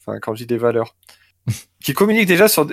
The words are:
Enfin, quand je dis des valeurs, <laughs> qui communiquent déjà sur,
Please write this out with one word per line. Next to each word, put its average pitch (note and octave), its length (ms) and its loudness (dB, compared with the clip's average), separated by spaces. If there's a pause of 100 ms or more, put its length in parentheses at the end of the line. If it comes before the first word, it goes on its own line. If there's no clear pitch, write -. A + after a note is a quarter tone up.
Enfin, G#2+ 200 -10
quand A2+ 140 -8
je G#2+ 80 -14
dis A#2 40 -12
des A#2 120 -4
valeurs, A2+ 360 -2 (520)
<laughs> - 360 -10
qui C#3+ 100 -4
communiquent G#3 360 2
déjà F#3 180 6
sur, D#3+ 260 2